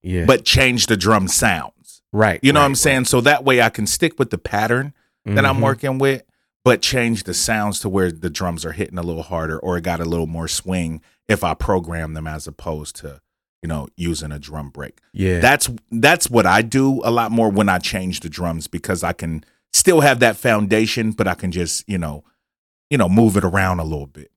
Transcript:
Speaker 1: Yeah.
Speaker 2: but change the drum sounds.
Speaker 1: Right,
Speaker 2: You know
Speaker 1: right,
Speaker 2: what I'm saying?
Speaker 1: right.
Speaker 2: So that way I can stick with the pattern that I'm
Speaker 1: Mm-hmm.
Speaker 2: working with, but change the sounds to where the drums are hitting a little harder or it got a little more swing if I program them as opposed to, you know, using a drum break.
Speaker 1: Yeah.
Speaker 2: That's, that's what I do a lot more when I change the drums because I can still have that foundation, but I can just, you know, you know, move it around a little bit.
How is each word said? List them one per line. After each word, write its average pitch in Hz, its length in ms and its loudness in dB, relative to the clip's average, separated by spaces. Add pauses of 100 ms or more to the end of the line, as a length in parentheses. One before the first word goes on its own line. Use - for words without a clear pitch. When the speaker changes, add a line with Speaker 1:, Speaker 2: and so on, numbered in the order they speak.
Speaker 1:
Yeah. 90 240 -4
Speaker 2:
but 127 180 4
change 127 440 2
the 110 100 2
drum 95 300 2
sounds. - 720 -4 (100)
Speaker 1:
Right, 104 300 2
Speaker 2:
You 135 100 6
know 147 80 4
Speaker 1:
right, 147 40 6
Speaker 2:
what 139 60 4
I'm 139 60 -2
saying? 135 260 2
Speaker 1:
right. 123 60 -2
Speaker 2:
So 127 140 2
that 139 220 4
way 131 180 4
I 113 80 6
can 107 160 -4
stick - 320 -2
with 120 140 0
the 104 80 -4
pattern 120 540 -2 (320)
that 104 200 0
I'm 135 100 0
Speaker 1:
Mm-hmm. 113 80 0
Speaker 2:
working 131 360 -2
with, 135 240 0 (420)
but 127 160 4
change 117 420 0
the 92 100 -8
sounds 104 460 -2
to 104 100 -6
where 92 220 2
the 80 180 -8
drums 85 360 -6
are 80 80 -8
hitting 92 260 -6
a - 40 -6
little 82 200 -6
harder 80 340 -6
or 90 200 -4
it 85 60 -6
got 85 180 -4
a 85 40 -4
little 82 220 -2
more 82 200 -6
swing 82 540 -6 (260)
if 107 160 0
I 82 120 -2
program 82 580 -4
them 78 140 -10
as 76 200 -10
opposed 76 500 -12
to, 69 240 -16 (420)
you 85 60 -8
know, 76 260 -6
using 80 360 -6
a 73 80 -10
drum 73 300 -12
break. 69 300 -16 (140)
Speaker 1:
Yeah. 92 260 0
Speaker 2:
That's, 135 300 2 (220)
that's 139 380 2
what 117 160 4
I 92 160 4
do 131 420 0
a 117 80 0
lot 117 200 0
more 113 180 2
when 101 200 2
I 92 100 2
change 92 420 -6
the 85 80 -10
drums 82 380 -6
because 90 360 -6
I 87 100 -2
can 80 300 -8 (300)
still 170 280 6
have 135 180 6
that 113 180 6
foundation, 110 720 2
but 107 160 -2
I 90 80 0
can 92 160 -6
just, 85 360 -4
you 98 100 -4
know, 76 260 -8 (680)
you 143 80 0
know, 101 120 2
move 104 280 6
it 98 60 2
around 92 360 0
a 80 40 -4
little 76 240 -6
bit. - 300 -20